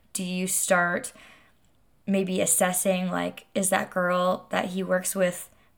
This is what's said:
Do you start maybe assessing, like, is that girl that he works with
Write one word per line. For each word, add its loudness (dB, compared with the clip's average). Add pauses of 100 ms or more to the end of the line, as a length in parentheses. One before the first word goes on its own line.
(120)
Do -6
you -2
start 0 (920)
maybe 0
assessing, 2
like, -4
is 0
that 0
girl 0
that 2
he -4
works -2
with -2 (280)